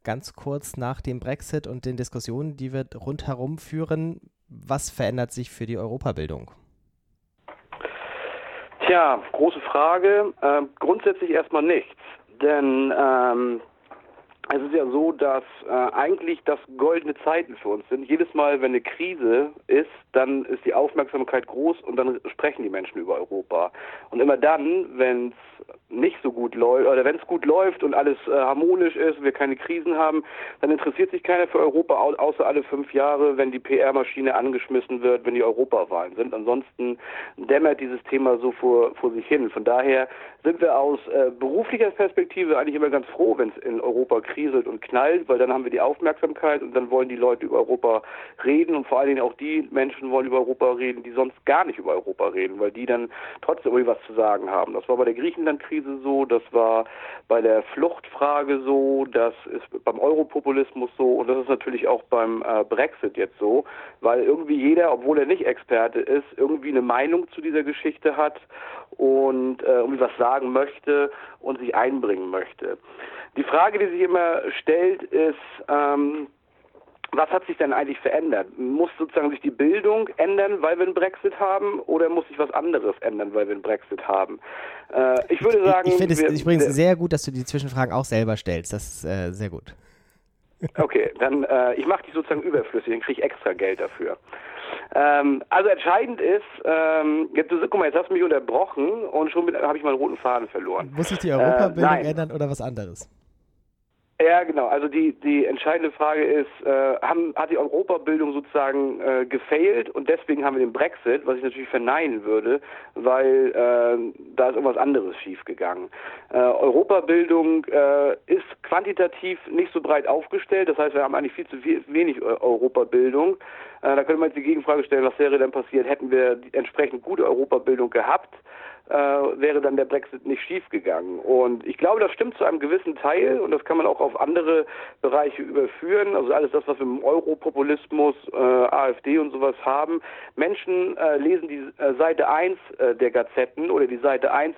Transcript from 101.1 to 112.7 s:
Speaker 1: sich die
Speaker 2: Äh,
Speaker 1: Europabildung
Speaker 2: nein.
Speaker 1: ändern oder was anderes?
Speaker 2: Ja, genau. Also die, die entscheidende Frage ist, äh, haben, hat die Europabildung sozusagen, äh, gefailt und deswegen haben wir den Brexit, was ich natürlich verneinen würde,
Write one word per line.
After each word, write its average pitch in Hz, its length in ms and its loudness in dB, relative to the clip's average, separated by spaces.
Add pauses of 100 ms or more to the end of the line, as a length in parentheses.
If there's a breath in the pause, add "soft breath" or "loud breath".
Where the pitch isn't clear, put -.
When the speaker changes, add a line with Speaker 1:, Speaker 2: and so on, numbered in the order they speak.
Speaker 1:
sich 190 80 -4
die 185 100 -4
Speaker 2:
Äh, 147 60 0
Speaker 1:
Europabildung 127 480 2
Speaker 2:
nein. 147 240 4
Speaker 1:
ändern 156 260 -4
oder 147 160 -4
was 139 140 -6
anderes? 110 460 -10 (1080)
Speaker 2:
Ja, 170 260 4
genau. 147 240 -2
Also 143 200 0
die, 156 240 0
die 143 320 0
entscheidende 160 460 -2
Frage 151 340 0
ist, 147 240 0 (160)
äh, 135 380 2
haben, 165 340 -2
hat 156 140 -4
die 170 80 0
Europabildung 156 720 -2
sozusagen, 139 640 -2
äh, 127 280 0
gefailt 165 640 0
und 143 180 -4
deswegen 156 340 0
haben 139 140 0
wir 131 80 2
den 117 80 -2
Brexit, 139 540 -2
was 131 100 0
ich 123 60 -8
natürlich 131 260 -8
verneinen 123 560 -2
würde, 110 380 0 (320 loud breath)